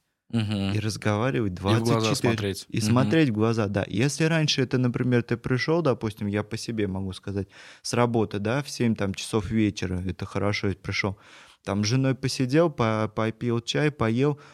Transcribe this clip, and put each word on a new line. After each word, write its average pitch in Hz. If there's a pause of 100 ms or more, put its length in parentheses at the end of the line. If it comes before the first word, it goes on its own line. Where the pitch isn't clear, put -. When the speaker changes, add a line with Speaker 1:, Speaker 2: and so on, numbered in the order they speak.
(300)
Speaker 1:
Мгм. 101
Speaker 2:
И 107
разговаривать 107 (120)
Speaker 1:
И 104
в 117
глаза 113
Speaker 2:
двадцать 110
четыре. -
Speaker 1:
смотреть. 107
Speaker 2:
И -
Speaker 1:
Мгм. -
Speaker 2:
смотреть 127
в -
глаза, 110
да. 101
Если 139
раньше 156
это, 127
например, 123
ты 120
пришел, 143
допустим, 110
я 104
по 110
себе 107
могу 95
сказать, 98 (360)
с -
работы, 117
да, 113
в 139
семь 117
там 98
часов -
вечера, 98
это 92
хорошо, 101
я 92
пришел, 101 (480)
там 101
с -
женой 131
посидел, 135
по-, 110
попил 117
чай, 147
поел, 135 (140)